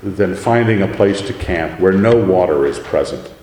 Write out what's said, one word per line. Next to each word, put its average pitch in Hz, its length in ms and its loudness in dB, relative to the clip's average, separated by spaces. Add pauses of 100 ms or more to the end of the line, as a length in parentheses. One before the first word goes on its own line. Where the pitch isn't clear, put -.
than 95 320 -2
finding 113 480 2
a 92 40 0
place 101 320 0
to - 140 -8
camp 82 460 -6
where 92 140 4
no 107 220 4
water 90 520 2
is 69 100 -4
present - 540 -6 (120)